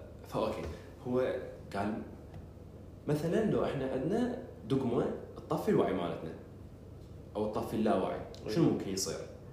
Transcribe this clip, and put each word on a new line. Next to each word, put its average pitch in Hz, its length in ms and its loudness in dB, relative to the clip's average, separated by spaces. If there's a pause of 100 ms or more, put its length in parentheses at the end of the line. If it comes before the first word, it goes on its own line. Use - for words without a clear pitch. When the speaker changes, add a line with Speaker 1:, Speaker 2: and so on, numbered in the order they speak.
(280)
Speaker 1:
فأوكي. 107 340 0 (460)
هو 127 280 4 (380)
قال 104 280 0 (1040)
مثلًا 170 420 4
لو 117 140 4
احنا 131 280 0
عندنا 196 500 2 (260)
دقمة 131 460 2 (220)
تطفي - 320 -2
الوعي 170 240 6
مالتنا، 85 420 -2 (1000)
أو 107 160 2
تطفي 113 220 -2
اللاوعي، 104 460 4 (240)
Speaker 2:
طيب. 107 100 -2
Speaker 1:
شنو 156 160 8
ممكن - 180 2
يصير؟ - 280 0 (360)